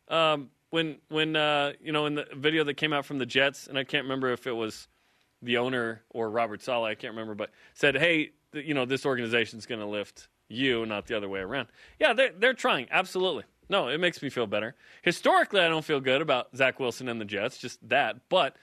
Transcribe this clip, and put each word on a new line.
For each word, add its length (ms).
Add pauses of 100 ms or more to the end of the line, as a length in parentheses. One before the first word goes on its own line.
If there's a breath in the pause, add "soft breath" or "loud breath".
Um, 420 (200)
when, 260 (120)
when, 280
uh, 440
you 120
know, 140
in 100
the 180
video 300
that 100
came 180
out 140
from 120
the 80
Jets, 420
and 100
I 60
can't 200
remember 280
if 160
it 40
was 360 (520)
the 180
owner 520
or 200
Robert 320
Saleh, 280
I 60
can't 160
remember, 240
but 140 (220 soft breath)
said, 220
"Hey, 380 (200)
th-, 140
you 80
know, 120
this 200
organization's 600
gonna 220
lift 380 (220)
you, 360
not 220
the 100
other 120
way 100
around." 300 (320 soft breath)
Yeah, 120
they're, 240
they're 180
trying, 360
absolutely. 540 (240)
No, 180
it 140
makes 200
me 100
feel 180
better. 260 (280 soft breath)
Historically, 580
I 80
don't 160
feel 160
good 220
about 340
Zach 240
Wilson 280
and 120
the 40
Jets, 320
just 320
that. 400
But 340